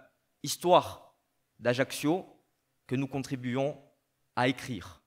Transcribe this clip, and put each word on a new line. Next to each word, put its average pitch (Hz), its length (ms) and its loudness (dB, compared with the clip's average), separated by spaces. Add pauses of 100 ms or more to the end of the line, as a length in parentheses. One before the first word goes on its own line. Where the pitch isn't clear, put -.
(440)
histoire - 720 2 (440)
d'Ajaccio 135 680 0 (600)
que 127 80 -4
nous 135 120 -2
contribuons 135 760 -4 (540)
à 123 140 2
écrire, - 580 -8